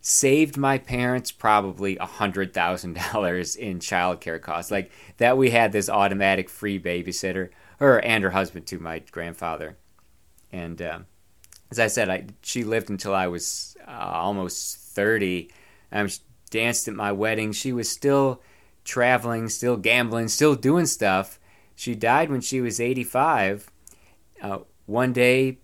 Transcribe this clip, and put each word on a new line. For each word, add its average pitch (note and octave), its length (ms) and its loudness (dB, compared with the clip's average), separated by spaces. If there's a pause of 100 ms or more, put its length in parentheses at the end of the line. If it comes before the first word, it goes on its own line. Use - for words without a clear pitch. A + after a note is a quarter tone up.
Saved D3 560 4
my C3+ 200 2
parents B2 540 -2
probably G2 680 2
a - 80 -6
hundred G2 480 -4
thousand F2+ 420 -2
dollars F2+ 600 -2
in F#2+ 240 -8
childcare F2 600 -4
costs. E2 300 -8
Like, G2 200 -4 (260)
that B2 200 6
we C3 140 6
had A#2 200 4
this G2+ 180 0
automatic G2 600 2
free G2+ 280 -6
babysitter, F2+ 760 -4 (280)
her C3 220 8
and A2+ 240 2
her F#2 60 2
husband F#2 360 -2
too, F2+ 120 -10
my E2 200 -8
grandfather. E2 760 -10 (760)
And, E2+ 300 -10
uh, E2+ 180 -8 (720)
as - 80 -8
I A2+ 80 4
said, G#2+ 220 0
I, F#2 160 -2 (180)
she B2 200 -4
lived A2 260 -2
until G2 260 -4
I F#2 120 2
was, - 480 -8 (120)
uh, - 40 -18
almost F#2 920 -6 (100)
thirty. G2+ 560 0 (400)
Um, G#2 160 -2
she F#2+ 120 -8 (300)
danced A2+ 380 -2
at A2 80 -8
my G2+ 160 -2
wedding. G#2+ 400 -2
She B2+ 200 -6
was A#2+ 180 -4
still C#3 520 2 (420)
traveling, A#2 680 0
still A#2+ 280 0
gambling, A2+ 520 2
still D3 260 4
doing D3+ 300 4
stuff. F#2+ 540 0 (360)
She - 180 -6
died B2 380 2
when B2+ 100 -2
she C3 200 -2
was A2+ 180 -2
eighty-five. A#2+ 920 0 (720)
Uh, G2 180 -6 (260)
one B2 280 0
day B2+ 500 2